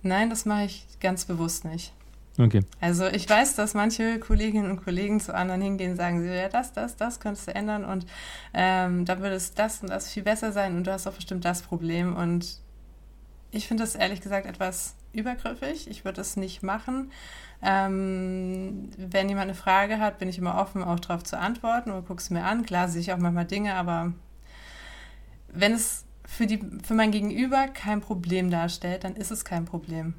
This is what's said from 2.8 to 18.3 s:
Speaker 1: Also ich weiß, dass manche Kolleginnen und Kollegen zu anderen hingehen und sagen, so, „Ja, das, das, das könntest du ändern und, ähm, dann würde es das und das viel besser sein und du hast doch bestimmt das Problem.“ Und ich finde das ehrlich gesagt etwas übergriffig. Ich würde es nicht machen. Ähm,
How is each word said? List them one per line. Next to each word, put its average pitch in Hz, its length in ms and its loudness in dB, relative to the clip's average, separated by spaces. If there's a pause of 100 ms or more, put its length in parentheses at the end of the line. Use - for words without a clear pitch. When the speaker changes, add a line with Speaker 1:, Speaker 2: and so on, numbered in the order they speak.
Speaker 1:
Also 175 260 4
ich 190 220 0
weiß, 233 260 8
dass 214 180 2
manche 226 460 2
Kolleginnen 214 520 4
und 180 120 -4
Kollegen 202 360 2
zu - 160 -4
anderen 185 260 0
hingehen 190 300 0
und 180 60 -2
sagen, 175 260 2
so, 175 60 -2
„Ja, 180 200 -2
das, 247 240 -2
das, 233 240 -6
das 240 220 -2
könntest 208 280 -6
du - 80 -6
ändern 208 300 -2
und, 185 200 -4 (480)
ähm, 180 520 4
dann 185 160 0
würde 196 140 0
es 185 180 -4
das 214 280 0
und 190 80 -8
das 190 220 -4
viel 202 120 -6
besser 220 300 0
sein 190 240 2
und 180 100 0
du 190 60 0
hast 190 140 -4
doch 190 80 -6
bestimmt 180 300 -6
das 175 180 0
Problem.“ 170 520 0
Und 175 440 -2 (920)
ich 214 160 -6
finde 226 160 0
das 220 120 -2
ehrlich 190 260 0
gesagt 196 240 -2
etwas 185 500 -4 (180)
übergriffig. 247 760 -4
Ich - 160 -12
würde 190 160 -6
es - 160 -4
nicht 185 260 -4
machen. 254 480 -2 (520)
Ähm, 190 1300 0